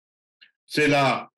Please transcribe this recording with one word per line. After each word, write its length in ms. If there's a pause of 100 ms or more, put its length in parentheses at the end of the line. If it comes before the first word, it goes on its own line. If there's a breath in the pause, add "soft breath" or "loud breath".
(680 soft breath)
C'est 220
la 500